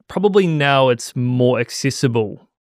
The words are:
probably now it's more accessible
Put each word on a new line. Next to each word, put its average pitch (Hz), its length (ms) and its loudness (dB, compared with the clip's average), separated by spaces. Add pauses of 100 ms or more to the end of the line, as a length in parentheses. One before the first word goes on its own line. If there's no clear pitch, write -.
probably 190 380 2
now 143 420 2
it's 120 280 -2
more 123 420 0
accessible 117 880 -4 (160)